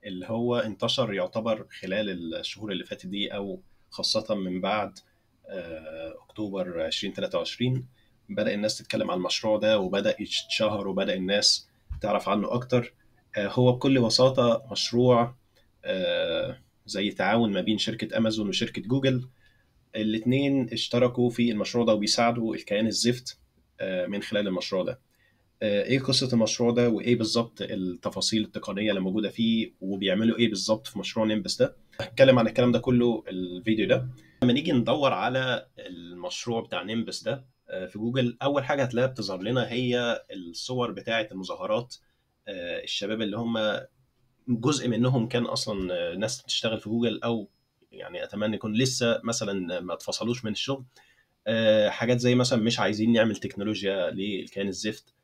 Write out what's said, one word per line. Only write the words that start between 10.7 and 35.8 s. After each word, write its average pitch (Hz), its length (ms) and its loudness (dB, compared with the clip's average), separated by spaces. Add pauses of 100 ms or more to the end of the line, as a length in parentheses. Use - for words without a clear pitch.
وبدأ 98 260 0
الناس 95 560 0 (320)
تعرف 101 280 0
عنه 101 240 0
أكتر. 123 400 0 (440)
آه، 101 100 -2
هو 123 240 4
بكل 131 300 4
بساطة 120 680 4
مشروع، 120 640 4 (500)
آه، 87 720 -2 (280)
زي 101 260 -2
تعاون 104 420 2
ما 92 80 0
بين 104 160 2
شركة 110 400 -4
أمازون 110 320 0
وشركة 101 320 -4
جوجل. 127 460 0 (680)
الاتنين 127 800 0
اشتركوا 120 560 2
في 120 220 2
المشروع 110 340 0
ده 110 80 4
وبيساعدوا 117 640 2
الكيان 107 320 0
الزفت، 120 520 0 (420)
آه، 92 240 -2
من 98 160 -4
خلال 101 260 -2
المشروع 92 360 -2
ده. - 160 -6 (640)
آه، 101 220 2
ايه 131 160 2
قصة 131 340 0
المشروع 117 380 4
ده 120 180 4
وايه 113 260 2
بالظبط 113 460 -2
التفاصيل 95 840 -2
التقنية 104 460 -4
اللي 95 120 0
موجودة 95 280 0
فيه 113 420 0 (100)
وبيعملوا 98 560 2
ايه 117 120 4
بالظبط 107 380 -2
في - 120 -10
مشروع 110 260 -2
نيمبس 107 360 0
ده؟ 135 140 2 (260)
هتكلم - 380 8
عن 143 80 4
الكلام 123 240 4
ده 117 80 4
كله 120 480 2
الفيديو 92 600 -2
ده. 135 200 2 (360)
لما 123 100 6
نيجي 151 180 0
ندور 135 420 4
على 120 540 0 (120)
المشروع 90 840 -6